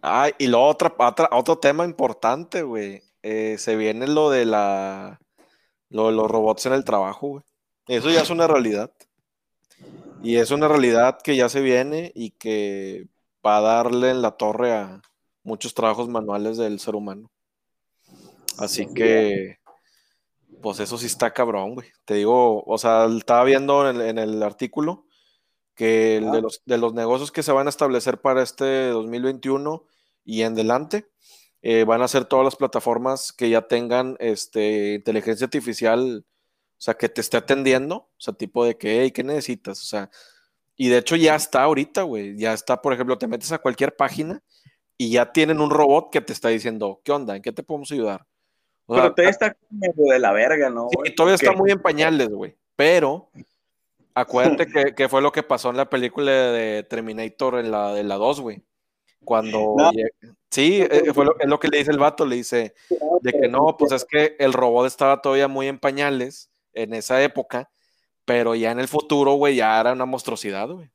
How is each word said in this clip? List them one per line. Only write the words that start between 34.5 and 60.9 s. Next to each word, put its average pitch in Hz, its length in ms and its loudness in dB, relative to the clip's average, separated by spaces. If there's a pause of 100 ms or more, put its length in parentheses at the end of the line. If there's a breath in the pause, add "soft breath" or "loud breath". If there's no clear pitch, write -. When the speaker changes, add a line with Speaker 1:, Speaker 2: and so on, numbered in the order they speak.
Speaker 1:
inteligencia 110 500 -4
artificial, 120 760 -2 (540)
o - 40 -20
sea, 113 120 -4
que - 160 -2
te - 120 -6
esté - 160 -2
atendiendo, 135 580 0
o - 140 -16 (100)
sea, - 160 -12
tipo 120 300 -4
de 117 120 -2
que, 110 240 0
"Hey, 131 100 0
¿qué - 120 -8
necesitas?". 127 580 -8
O - 40 -16
sea, 101 260 -10 (640 soft breath)
y 127 140 0
de 123 100 6
hecho 143 160 -2
ya 160 200 4
está 139 280 0
ahorita, 151 400 0
güey, 104 340 -8
ya 110 160 -2
está, 123 300 -2
por 139 100 0
ejemplo, 123 240 -2
te 247 100 -8
metes 113 240 -8
a 160 80 -4
cualquier 135 360 -4
página 156 480 -4 (540)
y 117 140 -4
ya 120 200 2
tienen 156 300 2
un 147 100 0
robot 147 400 4
que 147 100 0
te 127 120 -12
está - 160 -2
diciendo, 110 540 -4
"¿Qué - 80 -4
onda? 123 240 -4
¿En 95 60 -12
qué 120 100 -8
te 123 120 -14
podemos 147 280 -10
ayudar?". 110 360 -6 (580)
O 117 80 -6
Speaker 2:
Pero 127 140 4
Speaker 1:
sea, - 80 0
Speaker 2:
todavía 190 160 6
está 214 260 -2 (140)
medio 170 420 2
de 127 60 4
la 107 140 4
verga, 135 360 2
¿no, 120 220 -6
Speaker 1:
sí, 123 60 -2
Speaker 2:
güey? 151 180 -6
Speaker 1:
todavía 175 220 6
Speaker 2:
Porque - 100 2
Speaker 1:
está 190 100 4
muy 196 140 4
en 196 100 0
pañales, 151 480 2
güey, 101 260 -10 (200)
pero 156 580 2
Speaker 2:
<laughs> - 800 -20
Speaker 1:
acuérdate 127 540 2
que, 143 280 2
que 135 140 0
fue 135 140 2
lo 143 80 2
que 151 120 -4
pasó 127 280 -2
en 123 60 -4
la 135 120 -2
película 135 420 -2
de 117 520 0
Terminator, 113 760 -6
en 113 120 -4
la, 104 220 -2
de 104 100 -4
la 101 140 -4
dos, 139 240 0
güey, 110 220 -12 (600)
cuando 110 540 0
Speaker 2:
No. 160 140 6
Speaker 1:
lleg-, - 440 -6 (140)
sí, 170 300 2
Speaker 2:
No, 185 60 4 (100)